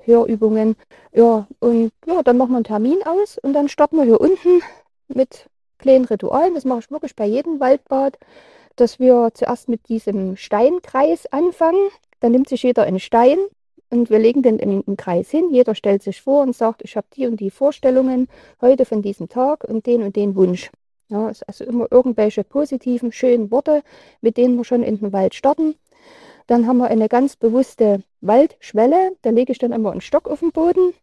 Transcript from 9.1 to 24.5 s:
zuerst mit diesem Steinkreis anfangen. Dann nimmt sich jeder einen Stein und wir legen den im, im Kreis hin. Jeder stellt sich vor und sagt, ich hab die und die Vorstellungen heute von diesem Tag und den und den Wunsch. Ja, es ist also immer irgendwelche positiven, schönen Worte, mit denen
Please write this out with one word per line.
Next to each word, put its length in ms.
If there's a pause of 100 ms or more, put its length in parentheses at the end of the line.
zuerst 360
mit 200
diesem 480
Steinkreis 880
anfangen. 600 (320)
Dann 100
nimmt 180
sich 140
jeder 200
einen 160
Stein 380 (520)
und 200
wir 100
legen 220
den 180
im, 260
im 120
Kreis 320
hin. 220
Jeder 240
stellt 280
sich 180
vor 200
und 140
sagt, 280
ich 140
hab 140
die 160
und 120
die 120
Vorstellungen 760 (340)
heute 240
von 160
diesem 280
Tag 340
und 220
den 180
und 140
den 180
Wunsch. 360 (360)
Ja, 220
es 140
ist 40
also 180
immer 260
irgendwelche 520
positiven, 680
schönen 400
Worte, 320 (380)
mit 160
denen 200